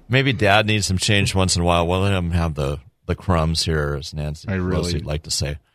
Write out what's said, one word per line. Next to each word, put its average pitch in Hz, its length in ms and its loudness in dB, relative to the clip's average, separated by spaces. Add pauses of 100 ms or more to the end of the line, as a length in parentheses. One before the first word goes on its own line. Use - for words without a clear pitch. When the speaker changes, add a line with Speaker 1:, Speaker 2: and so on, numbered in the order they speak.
Speaker 1:
<laughs> - 80 -20
maybe 131 240 2
Dad 104 340 4
needs 107 200 0
some 95 120 0
change 101 360 2
once 92 220 2
in 87 60 0
a - 20 0
while. 85 220 4
We'll 90 140 2
let 101 140 2
him 87 160 -2
have 85 240 0
the, 73 240 -4 (280)
the 90 80 -2
crumbs 80 500 0
here, 73 340 -2
as - 160 -12
Nancy 76 340 -8
Speaker 2:
I 95 60 -2
really, 90 380 -2
Speaker 1:
Pelosi - 20 -2
would 73 120 -4
like 76 180 -4
to 82 60 -12
say. 71 280 -4 (160)